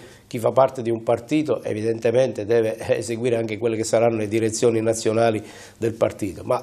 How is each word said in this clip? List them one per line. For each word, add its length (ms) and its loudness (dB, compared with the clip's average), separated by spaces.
chi 120 -8
fa 100 0
parte 320 2
di 80 -4
un 140 -4
partito 580 0
evidentemente 840 0
deve, 320 2
eh, 280 -2
seguire 320 -2
anche 240 -4
quelle 180 0
che 60 -2
saranno 340 2
le 100 -2
direzioni 540 2
nazionali 600 2
del 160 -2
partito, 500 -2
ma 200 -2